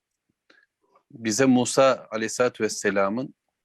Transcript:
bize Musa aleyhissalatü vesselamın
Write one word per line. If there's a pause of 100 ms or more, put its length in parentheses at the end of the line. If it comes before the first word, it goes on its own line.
(1120)
bize
Musa
aleyhissalatü
vesselamın (300)